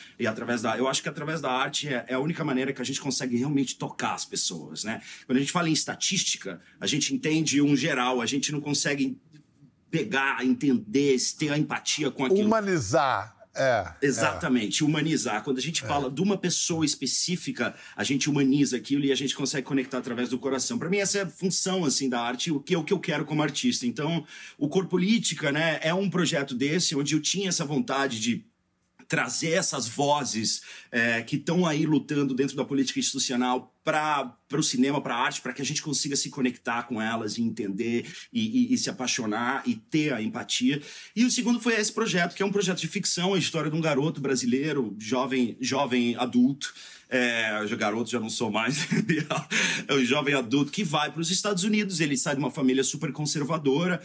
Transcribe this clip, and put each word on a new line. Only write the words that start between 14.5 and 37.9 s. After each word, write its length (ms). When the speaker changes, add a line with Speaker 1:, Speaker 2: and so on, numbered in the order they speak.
Speaker 1:
humanizar. 600
Quando 140
a 40
gente 220
Speaker 2:
É. 40
Speaker 1:
fala 220
de 120
uma 160
pessoa 480
específica, 880
a 60
gente 260
humaniza 480
aquilo 260
e 80
a 40
gente 200
consegue 300
conectar 320
através 320
do 80
coração. 400
Pra 100
mim, 100
essa 200
é 60
a 40
função, 560
assim, 240
da 140
arte, 300
o 80
que 160
é 20
o 60
que 100
eu 60
quero 260
como 160
artista. 460
Então, 360
o 120
Cor 180
Política, 640
né, 300
é 120
um 160
projeto 440
desse, 420
onde 200
eu 40
tinha 300
essa 160
vontade 540
de 260
trazer 460
essas 340
vozes, 760
é, 320
que 120
tão 300
aí 180
lutando 520
dentro 200
da 80
política 360
institucional 840
pra, 540
pro 140
cinema, 400
pra 140
arte, 260
pra 100
que 120
a 20
gente 160
consiga 340
se 140
conectar 540
com 180
elas 380
e 20
entender 640